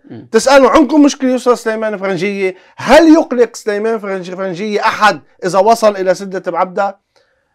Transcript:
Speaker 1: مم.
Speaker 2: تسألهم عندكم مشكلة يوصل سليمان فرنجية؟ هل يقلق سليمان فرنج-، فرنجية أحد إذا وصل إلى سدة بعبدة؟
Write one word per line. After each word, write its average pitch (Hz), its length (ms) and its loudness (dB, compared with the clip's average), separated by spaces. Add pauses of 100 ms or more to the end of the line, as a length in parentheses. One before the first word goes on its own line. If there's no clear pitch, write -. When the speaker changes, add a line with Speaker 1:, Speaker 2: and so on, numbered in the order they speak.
Speaker 1:
مم. 113 220 -18
Speaker 2:
تسألهم 262 380 4
عندكم 294 340 4
مشكلة 254 280 0
يوصل 247 260 0
سليمان 220 400 -6
فرنجية؟ 190 580 -4 (220)
هل 311 360 6
يقلق 262 420 0
سليمان 214 440 -4
فرنج-، 190 360 -8
فرنجية 190 460 -6
أحد 214 400 0 (240)
إذا 185 140 0
وصل 214 360 2
إلى 185 180 -2
سدة 185 380 -8
بعبدة؟ 185 580 -6 (460)